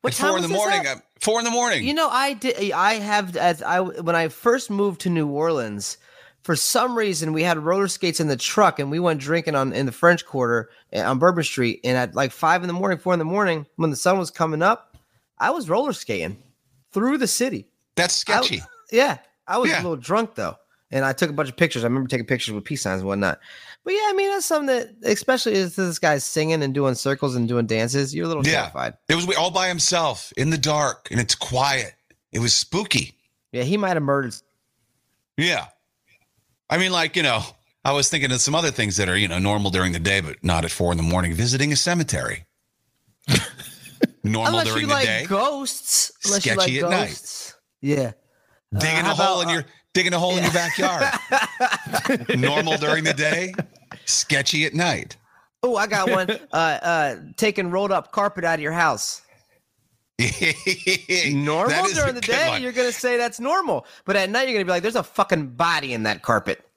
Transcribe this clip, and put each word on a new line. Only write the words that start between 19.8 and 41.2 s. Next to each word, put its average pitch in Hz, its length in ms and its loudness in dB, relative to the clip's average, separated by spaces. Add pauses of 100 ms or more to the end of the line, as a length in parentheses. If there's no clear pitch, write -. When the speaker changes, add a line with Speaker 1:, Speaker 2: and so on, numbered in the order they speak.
Speaker 1:
a - 20 -6
little 165 140 -2
drunk, 180 360 -2
though. 92 220 -6 (360)
And 135 140 0
I 135 80 0
took 160 160 0
a 147 40 -6
bunch 143 160 -2
of 123 80 -16
pictures. 143 260 0
I 117 40 2
remember 127 200 0
taking 127 180 -2
pictures 117 300 -2
with 101 80 -6
peace - 180 -8
signs 95 200 -2
and 95 60 -4
whatnot. 98 320 0 (440)
But, 370 100 -2
yeah, 427 140 0
I 403 60 0
mean, 392 180 0
that's 392 160 -2
something 302 280 0
that, - 140 -4 (140)
especially 233 500 0
if 185 220 0
this 175 240 -2
guy's 151 260 2
singing 156 380 0
and 135 100 -2
doing 135 220 2
circles 135 400 -2
and 120 120 0
doing 120 200 0
dances, 127 480 0
you're 170 100 -4
a - 20 -4
little 151 200 -2
Speaker 2:
Yeah. 151 140 2
Speaker 1:
terrified. 65 320 -6 (160)
Speaker 2:
It 156 60 4
was 175 200 -2
all 170 160 2
by 185 160 0
himself 170 680 -2
in 131 140 0
the 160 60 0
dark, 147 540 0
and 117 80 0
it's 113 160 0
quiet. 127 580 0 (380)
It 110 80 -4
was 117 160 2
spooky. - 600 -2 (360)
Speaker 1:
Yeah, 123 120 -4
he 180 140 0
might 190 160 0
have 156 100 0
murdered. 139 320 -2 (1040)
Speaker 2:
Yeah. 151 280 0 (1040)
I 160 80 2
mean, 185 160 2
like, 165 240 0
you 170 60 2
know, 113 200 2 (400)
I 135 80 2
was 143 160 2
thinking 139 240 0
of 123 80 0
some 143 160 2
other 160 160 2
things 104 240 0
that 98 140 2
are, 92 80 2
you 101 100 4
know, 87 120 -2
normal 101 320 2
during 92 200 2
the 85 80 -4
day, 98 220 2
but 76 200 -10
not 85 220 2
at 82 80 -4
four 87 220 0
in 82 40 0
the 80 60 0
morning, 87 300 2